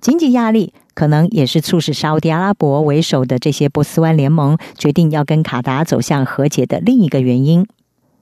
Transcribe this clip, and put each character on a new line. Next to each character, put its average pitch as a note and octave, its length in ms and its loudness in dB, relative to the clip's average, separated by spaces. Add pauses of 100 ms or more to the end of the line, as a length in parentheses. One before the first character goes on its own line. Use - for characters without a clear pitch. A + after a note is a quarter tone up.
经 C#4+ 180 0
济 D4+ 140 2
压 A#3 200 0
力 A3 200 0 (220)
可 D3+ 140 0
能 D3+ 220 4
也 D3 140 0
是 C#3+ 160 0
促 E3+ 200 -2
使 D3+ 120 -4
沙 D#3 200 -4
烏 D#3 80 0
地 E3 100 -2
阿 D#3+ 80 -2
拉 G3 160 -2
伯 D3 280 0
为 D3+ 200 2
首 C3+ 220 0
的 B2+ 140 -2
这 D3+ 120 -2
些 C#3+ 180 0
波 D3 140 -2
斯 - 180 -2
湾 D#3+ 160 2
联 C#3+ 140 2
盟 D#3 260 2 (200)
决 - 160 0
定 E3 180 2
要 D3+ 140 -2
跟 D#3 180 0
卡 C3 180 -4
达 C3+ 220 -2
走 C3 180 0
向 C#3 240 -2
和 C3+ 220 -2
解 C#3+ 200 0
的 - 120 -4
另 A#3 220 2
一 F3 80 2
个 C3+ 120 0
原 B2+ 240 0
因。 E3+ 220 2 (560)